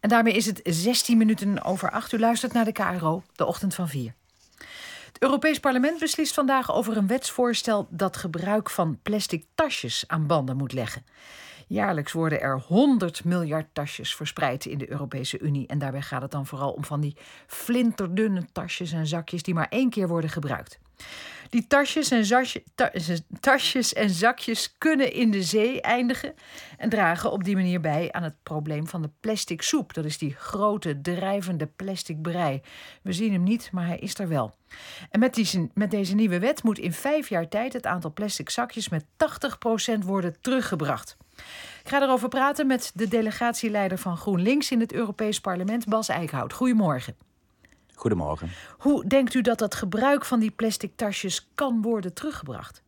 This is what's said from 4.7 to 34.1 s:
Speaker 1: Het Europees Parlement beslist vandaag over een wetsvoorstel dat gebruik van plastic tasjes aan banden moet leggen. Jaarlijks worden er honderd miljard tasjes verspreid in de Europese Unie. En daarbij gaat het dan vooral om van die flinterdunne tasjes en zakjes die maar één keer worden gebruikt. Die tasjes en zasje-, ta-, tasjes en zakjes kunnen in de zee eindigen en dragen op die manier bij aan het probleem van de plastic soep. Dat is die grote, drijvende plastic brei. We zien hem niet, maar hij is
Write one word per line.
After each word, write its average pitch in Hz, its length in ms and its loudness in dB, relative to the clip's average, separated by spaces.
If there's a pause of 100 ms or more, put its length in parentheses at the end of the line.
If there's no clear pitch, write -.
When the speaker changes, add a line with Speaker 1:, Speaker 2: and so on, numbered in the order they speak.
Speaker 1:
Het - 140 -6
Europees 277 380 4
Parlement 277 400 2
beslist 311 340 0
vandaag 269 400 2
over 214 240 2
een 202 100 2
wetsvoorstel 233 840 0
dat 185 280 -2
gebruik 190 520 -2
van 165 340 0
plastic 208 420 -2 (100)
tasjes - 520 -2
aan 156 200 0
banden 135 300 0
moet 131 160 -4
leggen. 120 320 -6 (600)
Jaarlijks 185 440 -2
worden 160 300 0
er 131 180 -2
honderd 202 640 4
miljard 160 500 0
tasjes - 420 -6
verspreid 143 500 -4
in - 120 -6
de 135 140 -6
Europese 139 480 -6
Unie. 143 280 -2
En 143 120 -2
daarbij 139 220 -4
gaat 131 200 -6
het 139 100 -8
dan 139 140 -4
vooral 139 260 -4
om 147 120 -6
van 147 180 -4
die 147 140 -4 (320)
flinterdunne 208 1040 0
tasjes 175 400 -6
en 160 160 -2
zakjes 165 360 -4
die 185 100 -2
maar 165 160 0
één 254 200 2
keer 196 180 0
worden 165 220 0
gebruikt. 143 500 -6 (680)
Die 233 180 0
tasjes 285 440 4
en 226 140 4
zasje-, 247 380 2 (120)
ta-, - 160 2 (480)
tasjes 269 540 4
en 208 160 2
zakjes 220 680 0
kunnen 277 360 4
in 233 180 4
de 196 120 2
zee 214 380 2
eindigen 247 520 0 (440)
en - 120 -2
dragen 170 420 2
op 196 120 -2
die 196 120 0
manier 180 260 2
bij 156 300 0
aan 170 120 -4
het 156 200 -6
probleem 151 440 -4
van 170 140 -6
de 151 80 -4 (100)
plastic 208 420 -4
soep. - 320 -2
Dat 160 120 -4
is 151 120 -4
die 143 200 -4
grote, 156 640 -2
drijvende 175 640 -2 (100)
plastic 180 460 -6
brei. 160 400 -2 (400)
We 190 120 -4
zien 208 180 0
hem 180 120 2
niet, 226 280 0
maar 175 160 -2
hij 175 100 -4
is - 220 -8